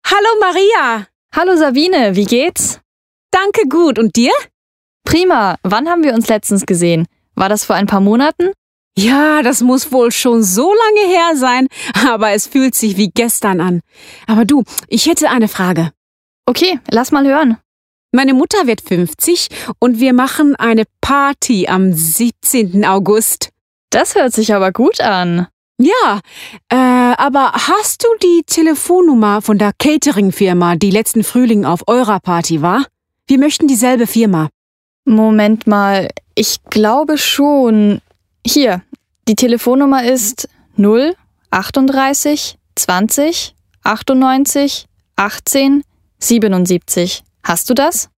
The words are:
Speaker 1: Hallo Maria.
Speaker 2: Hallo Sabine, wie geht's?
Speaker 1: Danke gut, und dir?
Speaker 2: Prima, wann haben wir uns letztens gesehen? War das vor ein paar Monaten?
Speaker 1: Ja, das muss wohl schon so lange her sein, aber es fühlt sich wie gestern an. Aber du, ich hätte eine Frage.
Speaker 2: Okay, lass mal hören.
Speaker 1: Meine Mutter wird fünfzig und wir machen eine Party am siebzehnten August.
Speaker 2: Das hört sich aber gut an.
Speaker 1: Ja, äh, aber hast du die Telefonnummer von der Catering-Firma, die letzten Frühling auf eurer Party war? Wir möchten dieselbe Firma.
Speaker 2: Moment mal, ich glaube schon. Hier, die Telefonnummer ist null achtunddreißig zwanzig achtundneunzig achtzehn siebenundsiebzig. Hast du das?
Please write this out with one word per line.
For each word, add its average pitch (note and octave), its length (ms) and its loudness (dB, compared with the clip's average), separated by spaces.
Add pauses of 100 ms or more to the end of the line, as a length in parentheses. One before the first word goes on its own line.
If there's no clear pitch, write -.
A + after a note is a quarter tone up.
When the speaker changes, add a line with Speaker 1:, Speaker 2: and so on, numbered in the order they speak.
Speaker 1:
Hallo G4+ 220 2 (140)
Maria. F4 640 0 (280)
Speaker 2:
Hallo E4+ 220 0
Sabine, C#4+ 600 0
wie G3+ 100 0
geht's? - 540 -2 (500)
Speaker 1:
Danke G4 360 0
gut, D4+ 320 2
und A3 160 0
dir? A#3+ 180 2 (720)
Speaker 2:
Prima, D#4 580 0
wann A3 260 -2
haben F4 140 0
wir C#4+ 100 2
uns A3+ 160 0
letztens G#3+ 380 -2
gesehen? E3+ 400 0 (280)
War F#3+ 140 -2
das G#3 160 -2
vor G3 120 -2
ein G3 100 0
paar G3 160 0
Monaten? C#4 500 0 (420)
Speaker 1:
Ja, A#3+ 460 2
das A#3 220 0
muss B3+ 280 0
wohl A#3+ 220 2
schon A#3 300 0
so G#3+ 320 0
lange G#4 400 2
her E4+ 220 2
sein, B3+ 300 0 (400)
aber A3 260 0
es G#3 140 -2
fühlt C4 280 0
sich G3 240 -2
wie G3+ 100 0
gestern G#3 540 -2
an. F3+ 180 -2 (460)
Aber A3 180 2
du, B3+ 200 2 (240)
ich - 180 -2
hätte D#4 240 0
eine A#3 180 0
Frage. E3+ 420 -2 (540)
Speaker 2:
Okay, E4 340 0 (120)
lass A#3 200 -2
mal C#4 160 2
hören. C4+ 300 2 (560)
Speaker 1:
Meine C4 220 2
Mutter F4 320 0
wird A3+ 160 -2
fünfzig F3+ 680 -2 (300)
und A#3 200 0
wir B3+ 140 2
machen C4+ 440 2
eine A3+ 280 0 (160)
Party F#3 680 -2
am F#3+ 260 0
siebzehnten G3 880 -2
August. G3 640 0 (400)
Speaker 2:
Das - 260 -2
hört C#4 200 0
sich A3 180 0
aber F#3+ 200 0
gut C4+ 280 0
an. F3+ 460 -2 (340)
Speaker 1:
Ja, D4+ 380 2 (520)
äh, - 40 -2
aber B3+ 800 2
hast F#4+ 500 -2
du A#4 60 2 (120)
die F4 240 2
Telefonnummer D4+ 1000 2
von G#3 160 0
der G#3 200 2
Catering-Firma, F#3+ 960 0
die F#3+ 160 0
letzten A3 320 0
Frühling A#3 420 0
auf D3+ 220 -2
eurer G#3+ 320 0
Party E3+ 440 -2
war? G3 240 -2 (420)
Wir C4+ 100 4
möchten D4 300 0
dieselbe B3 400 2
Firma. F#3 400 0 (560)
Speaker 2:
Moment A3 640 2
mal, G3 400 0 (260)
ich - 300 -4
glaube C4 520 0
schon. B3 840 0 (440)
Hier, A3 380 0 (460)
die G#3+ 80 2
Telefonnummer B3+ 680 2
ist A#3+ 460 -4 (260)
null A3+ 400 2 (360)
achtunddreißig C4+ 1080 -2 (160)
zwanzig A3 800 -2 (300)
achtundneunzig C4+ 1000 0 (280)
achtzehn C#4 720 -2 (340)
siebenundsiebzig. F#3 1040 -2 (220)
Hast - 260 -4
du B3+ 40 2
das? C#4+ 440 0